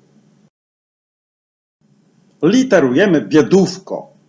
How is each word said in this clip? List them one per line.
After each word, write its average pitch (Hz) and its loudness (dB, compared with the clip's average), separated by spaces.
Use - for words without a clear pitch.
Literujemy 160 0
biedówko. 147 -2